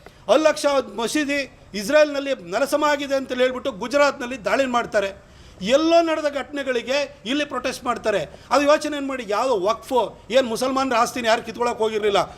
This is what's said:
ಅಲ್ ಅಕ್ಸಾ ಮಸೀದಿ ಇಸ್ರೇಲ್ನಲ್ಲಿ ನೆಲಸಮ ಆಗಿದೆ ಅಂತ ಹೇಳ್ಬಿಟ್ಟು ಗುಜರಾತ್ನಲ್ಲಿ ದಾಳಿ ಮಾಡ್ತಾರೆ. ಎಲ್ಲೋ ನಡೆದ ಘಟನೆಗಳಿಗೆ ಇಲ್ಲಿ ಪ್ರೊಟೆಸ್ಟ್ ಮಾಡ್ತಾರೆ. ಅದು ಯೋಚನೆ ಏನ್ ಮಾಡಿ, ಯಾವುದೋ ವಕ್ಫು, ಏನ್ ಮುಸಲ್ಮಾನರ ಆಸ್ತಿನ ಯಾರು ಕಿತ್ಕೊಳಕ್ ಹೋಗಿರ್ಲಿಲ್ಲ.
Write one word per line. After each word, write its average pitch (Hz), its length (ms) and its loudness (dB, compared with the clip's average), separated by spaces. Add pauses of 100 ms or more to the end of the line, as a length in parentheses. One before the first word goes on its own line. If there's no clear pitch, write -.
(320)
ಅಲ್ 311 140 6
ಅಕ್ಸಾ 294 220 4 (280)
ಮಸೀದಿ 277 640 -2 (140)
ಇಸ್ರೇಲ್ನಲ್ಲಿ 277 600 2
ನೆಲಸಮ 240 500 -2
ಆಗಿದೆ 285 300 0
ಅಂತ 269 180 -4
ಹೇಳ್ಬಿಟ್ಟು 254 400 -2
ಗುಜರಾತ್ನಲ್ಲಿ 254 720 0
ದಾಳಿ 233 220 2
ಮಾಡ್ತಾರೆ. 220 560 -2 (400)
ಎಲ್ಲೋ 320 400 4
ನಡೆದ 311 320 -2
ಘಟನೆಗಳಿಗೆ 269 800 -4 (100)
ಇಲ್ಲಿ 285 180 -2
ಪ್ರೊಟೆಸ್ಟ್ 254 400 -6
ಮಾಡ್ತಾರೆ. 214 680 -2
ಅದು 285 140 4
ಯೋಚನೆ 302 320 2
ಏನ್ 277 120 -6
ಮಾಡಿ, 254 200 -6
ಯಾವುದೋ 208 380 0
ವಕ್ಫು, 240 540 -2 (100)
ಏನ್ 254 160 4
ಮುಸಲ್ಮಾನರ 262 500 -2
ಆಸ್ತಿನ 240 300 0
ಯಾರು 226 160 4
ಕಿತ್ಕೊಳಕ್ 233 360 -4
ಹೋಗಿರ್ಲಿಲ್ಲ. 214 400 0 (200)